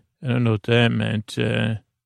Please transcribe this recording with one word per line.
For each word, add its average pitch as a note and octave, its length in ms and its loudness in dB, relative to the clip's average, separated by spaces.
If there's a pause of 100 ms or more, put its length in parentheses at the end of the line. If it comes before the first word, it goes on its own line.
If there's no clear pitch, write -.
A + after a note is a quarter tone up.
(240)
I D#3 40 -8
don't B2 180 0
know A2+ 80 2
what G#2+ 120 -2
that A#2 260 4
meant. A2 480 -4
Uh, A2+ 380 0 (280)